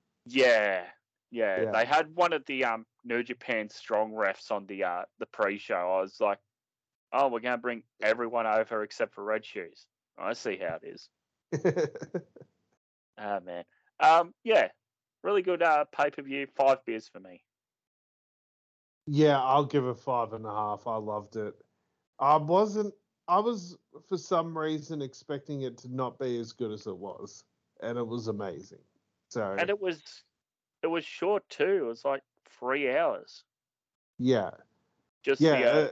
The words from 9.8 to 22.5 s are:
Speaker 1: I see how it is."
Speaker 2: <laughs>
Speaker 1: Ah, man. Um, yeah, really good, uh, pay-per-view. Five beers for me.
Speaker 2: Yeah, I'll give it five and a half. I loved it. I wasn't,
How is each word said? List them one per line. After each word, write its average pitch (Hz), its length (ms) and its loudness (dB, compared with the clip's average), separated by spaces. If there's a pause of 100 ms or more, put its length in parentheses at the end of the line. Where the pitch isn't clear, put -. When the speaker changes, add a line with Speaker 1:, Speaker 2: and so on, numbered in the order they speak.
Speaker 1:
I 104 160 -4
see 101 240 -6
how 82 240 -6
it - 20 -18
is." 85 240 -16 (440)
Speaker 2:
<laughs> 165 760 -4 (880)
Speaker 1:
Ah, 101 240 -4
man. 87 240 -12 (340)
Um, 165 440 6
yeah, 180 280 4 (520)
really 196 180 2
good, 180 220 0
uh, 151 240 4
pay-per-view. 139 600 -4
Five 135 360 2
beers 113 240 -6
for 101 120 -20
me. 90 220 -20 (1600)
Speaker 2:
Yeah, 147 360 6
I'll 135 220 4
give 139 220 0
it 123 120 -2
five 117 360 -2
and 110 100 -10
a 107 60 -8
half. 104 360 -4
I 117 100 -2
loved 104 400 -6
it. 107 180 -6 (640)
I 143 180 4
wasn't, 196 580 2 (340)